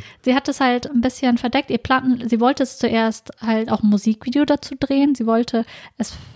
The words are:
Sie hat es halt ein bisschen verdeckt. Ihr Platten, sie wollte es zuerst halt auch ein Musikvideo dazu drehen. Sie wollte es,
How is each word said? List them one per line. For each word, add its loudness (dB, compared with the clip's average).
Sie 2
hat -2
es -2
halt 0
ein -2
bisschen 0
verdeckt. -2
Ihr 0
Platten, 0
sie 0
wollte 2
es -6
zuerst 0
halt -2
auch 0
ein 4
Musikvideo 0
dazu -2
drehen. 2
Sie -4
wollte 0
es, -6